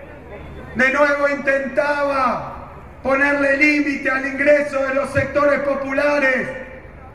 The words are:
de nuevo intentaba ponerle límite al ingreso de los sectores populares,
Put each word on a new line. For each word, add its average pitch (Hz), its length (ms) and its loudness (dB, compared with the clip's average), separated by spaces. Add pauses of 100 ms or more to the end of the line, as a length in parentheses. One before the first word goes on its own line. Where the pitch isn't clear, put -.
(760)
de 262 160 2
nuevo 285 360 4
intentaba 277 1400 0 (320)
ponerle 277 540 2
límite 294 520 2
al 262 160 -2
ingreso 277 640 2
de 269 80 -2
los 269 160 0
sectores 285 500 2
populares, 269 880 0 (680)